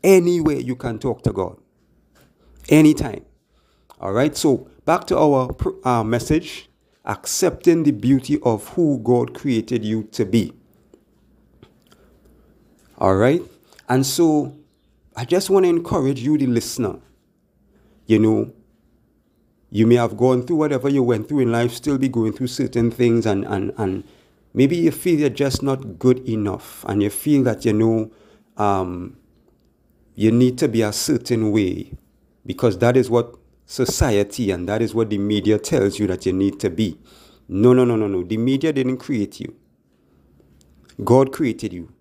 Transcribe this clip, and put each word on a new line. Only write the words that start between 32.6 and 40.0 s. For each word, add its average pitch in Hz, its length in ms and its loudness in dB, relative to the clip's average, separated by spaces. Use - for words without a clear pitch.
that 120 180 2
is 117 140 2
what 117 260 -2
society 117 840 -2
and 90 180 -4
that 110 140 -2
is 107 120 -4
what 110 160 0
the 104 80 -4
media 104 400 0
tells 101 400 -2
you 104 80 0
that 92 200 -4
you 92 60 0
need 95 260 -2
to 98 120 -2
be. 87 280 -4
No, 107 260 4
no, 127 120 4
no, 120 100 0
no, 107 140 -2
no. 92 160 -4
The 104 140 -6
media 135 340 -2
didn't 127 240 -2
create 113 420 -6
you. - 160 -14